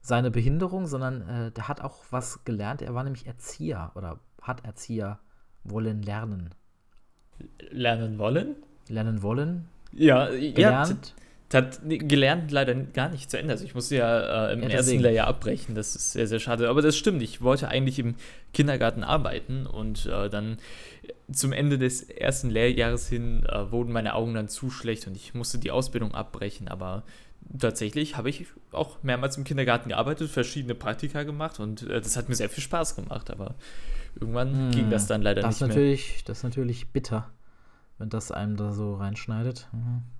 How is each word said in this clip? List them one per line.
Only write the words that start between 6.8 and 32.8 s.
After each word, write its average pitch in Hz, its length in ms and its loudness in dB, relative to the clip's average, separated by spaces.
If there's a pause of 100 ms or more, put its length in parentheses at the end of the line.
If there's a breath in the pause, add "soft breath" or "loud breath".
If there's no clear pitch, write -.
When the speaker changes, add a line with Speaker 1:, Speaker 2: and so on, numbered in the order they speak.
Speaker 2:
Lernen 113 480 0
wollen? 156 380 0 (320)
Speaker 1:
Lernen 110 340 -2
wollen. 151 460 -2 (240)
Speaker 2:
Ja, 143 380 8
ja, 131 220 -2
Speaker 1:
Gelernt. 156 380 6
Speaker 2:
t-, - 220 -6 (360 loud breath)
t-, - 80 4
hat, 131 280 4
nee, 156 140 -2
gelernt 147 520 4
leider 135 240 4
gar 131 340 -2
nicht 151 220 -8
zu - 80 -2
Ende. 151 140 -2
Also 104 120 -4
ich - 100 -12
musste 123 220 -2
ja, 113 520 4
äh, 98 40 0
im 113 80 -2
Speaker 1:
Ja, - 80 -2
Speaker 2:
ersten 107 80 2 (100)
Speaker 1:
deswegen. 123 160 6
Speaker 2:
Lehrjahr 113 260 6
abbrechen. - 460 0
Das 107 220 -4
ist - 160 -2
sehr, 117 140 0
sehr 107 140 0
schade. 117 280 2
Aber 139 140 6
das 151 140 6
stimmt, 175 260 2
ich - 200 -8
wollte 131 260 4
eigentlich 131 300 0
im 117 160 0 (380 loud breath)
Kindergarten 135 520 2
arbeiten 135 640 0
und, 107 400 -2
äh, 98 220 0
dann 107 300 -4 (720 loud breath)
zum 135 220 0
Ende 143 260 2
des 127 240 0
ersten - 480 -2
Lehrjahres 117 580 2
hin, 117 380 4
äh, 101 240 0
wurden 117 220 0
meine 113 220 0
Augen 113 200 0
dann 107 140 -2
zu 127 220 -4
schlecht 113 360 -6
und 95 100 -10
ich - 180 -14
musste - 240 -2
die - 120 0
Ausbildung 120 440 0
abbrechen. - 540 -8
Aber 92 340 -6 (560 loud breath)
tatsächlich 147 580 -2
habe 123 140 -2
ich 160 160 -8 (240)
auch - 320 -4
mehrmals 135 340 0
im 143 80 -6
Kindergarten 123 440 2
gearbeitet, 139 420 0
verschiedene 123 440 -2
Praktika 147 480 -4
gemacht 151 380 -6
und, 107 220 -4
äh, 113 180 0
das - 160 -2
hat 123 120 -2
mir 127 60 0
sehr 107 160 0
viel - 120 -6
Spaß - 340 0